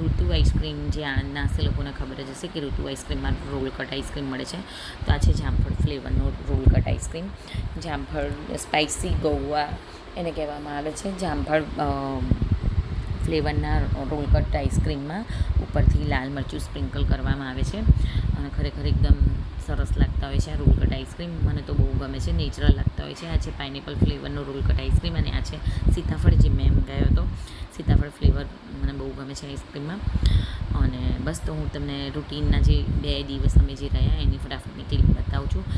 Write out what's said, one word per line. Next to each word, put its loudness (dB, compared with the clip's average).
ઋતુ 2
આઈસ્ક્રીમ 2
જે -2
આણંદના -2
હશે 0
લોકોને 0
ખબર -8
જ -10
હશે -10
કે -6
ઋતુ -4
આઈસ્ક્રીમમાં -4
રોલ -4
કટ -6
આઈસ્ક્રીમ -6
મળે -6
છે. -8
તો 0
આ 4
છે 4
જામફળ 0
ફ્લેવરનો 0
રોલ -2
કટ 6
આઈસ્ક્રીમ. -4
જામફળ, -4
સ્પાઇસી 0
ગોવા 0
એને -4
કહેવામાં -6
આવે -4
છે. -6
જામફળ, 0
અ, -2
ફ્લેવરના 0
રોલ -2
કટ 4
આઈસ્ક્રીમમાં -2
ઉપરથી 4
લાલ 0
મરચું -6
સ્પ્રિંકલ -4
કરવામાં 0
આવે -4
છે -4
અને -6
ખરેખર -4
એકદમ 2
સરસ -2
લાગતા 0
હોય -2
છે -2
આ -4
રોલ 4
કટ 2
આઈસ્ક્રીમ. -8
મને -2
તો -6
બહુ 2
ગમે -6
છે, -2
નેચરલ 4
લાગતા -2
હોય -8
છે. -10
આ 0
છે -2
પાઇનેપલ -8
ફ્લેવરનો 0
રોલ -6
કટ 2
આઈસ્ક્રીમ 0
અને 0
આ -2
છે -6
સીતાફળ, 4
જે 8
મેં 4
મંગાવ્યો 2
હતો. 4
સીતાફળ 2
ફ્લેવર 2
મને 0
બહુ -6
ગમે -10
છે -10
આઈસ્ક્રીમમાં. -8
અને 2
બસ, -4
તો -2
હું -4
તમને -6
રૂટીનના 2
જે 6
બે -2
દિવસ 4
અમે 6
જે -4
રહ્યા 4
એની 2
ફટાફટની -8
ક્લિપ 4
બતાવું 4
છું. -2